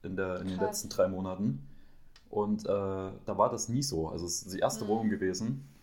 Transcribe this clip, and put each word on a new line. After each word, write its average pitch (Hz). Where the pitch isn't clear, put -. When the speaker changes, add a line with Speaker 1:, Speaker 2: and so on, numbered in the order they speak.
Speaker 1:
in 92
der, 92
in 92
den 92
Speaker 2:
Krass. 98
Speaker 1:
letzten -
drei 104
Monaten. 95
Und, 104
äh, 101
da 95
war 113
das 113
nie 123
so. 80
Also 82
es -
ist 92
die 85
erste -
Speaker 2:
Mhm. 101
Speaker 1:
Wohnung 107
gewesen. 95